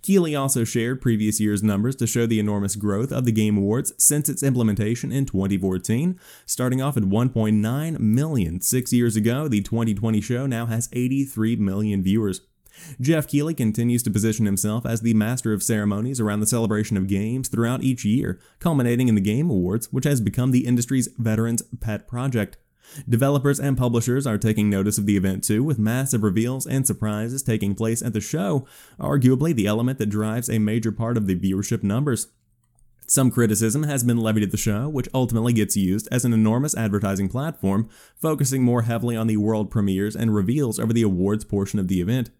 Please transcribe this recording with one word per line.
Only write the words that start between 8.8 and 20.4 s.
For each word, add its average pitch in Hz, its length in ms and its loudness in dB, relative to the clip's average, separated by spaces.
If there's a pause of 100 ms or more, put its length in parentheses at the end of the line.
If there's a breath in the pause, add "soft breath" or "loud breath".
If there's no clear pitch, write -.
years 120 220 2
ago, 117 320 0
the 107 160 0
twenty 113 320 -2
twenty 107 260 0
show 123 240 -4
now 117 220 -4
has 113 260 -4
eighty-three 123 600 0
million 101 480 0
viewers. 98 380 0 (600 loud breath)
Jeff 151 260 0
Keighley 151 280 -2
continues 120 500 0
to 107 60 -2
position 107 360 0
himself 107 400 -2
as 117 140 -4
the 113 120 0
master 117 400 0
of 98 120 -2
ceremonies 110 560 -2
around 104 180 0
the 107 80 0
celebration 107 500 0
of 95 120 0
games 110 400 -2
throughout 117 340 -2
each 127 220 -2
year, 104 340 0 (220 soft breath)
culminating 127 480 2
in 110 80 4
the 101 40 4
Game 120 300 0
Awards, 95 420 0
which 135 120 -2
has 143 160 2
become 127 320 0